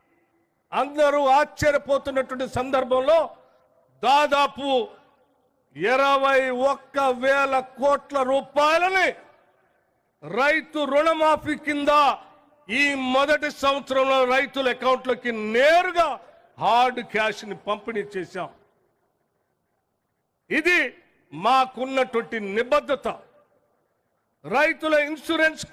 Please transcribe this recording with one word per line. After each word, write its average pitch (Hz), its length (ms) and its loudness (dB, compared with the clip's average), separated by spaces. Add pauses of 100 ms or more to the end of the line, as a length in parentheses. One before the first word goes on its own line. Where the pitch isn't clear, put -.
(720)
అందరూ 285 540 2
ఆశ్చర్యపోతున్నటువంటి 269 1200 0
సందర్భంలో 262 800 0 (760)
దాదాపు 277 840 0 (880)
ఇరవై 269 760 2
ఒక్క 269 480 -2
వేల 269 640 0
కోట్ల 277 640 -2
రూపాయలని 302 880 0 (1300)
రైతు 294 480 -2
రుణమాఫీ 302 720 0
కింద 285 600 0 (540)
ఈ 285 240 0
మొదటి 277 560 0
సంవత్సరంలో 269 720 0
రైతుల 262 460 -2
అకౌంట్లోకి 247 640 -2
నేరుగా 294 880 2 (400)
హార్డ్ 240 460 2
క్యాష్ని 214 500 -4
పంపిణీ 208 440 -6
చేశాం. 185 480 -10 (2000)
ఇది 311 480 0 (340)
మాకున్నటువంటి 247 1080 -2
నిబద్ధత. 247 680 -2 (1400)
రైతుల 311 500 0
ఇన్సూరెన్స్ 311 800 -2